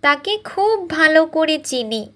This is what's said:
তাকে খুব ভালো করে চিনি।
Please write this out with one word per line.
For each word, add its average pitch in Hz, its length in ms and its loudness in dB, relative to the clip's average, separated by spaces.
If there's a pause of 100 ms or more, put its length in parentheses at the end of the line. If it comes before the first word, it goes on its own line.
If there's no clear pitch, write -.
তাকে 285 440 0
খুব 403 440 -2
ভালো 320 380 4
করে 311 320 0
চিনি। 226 580 -6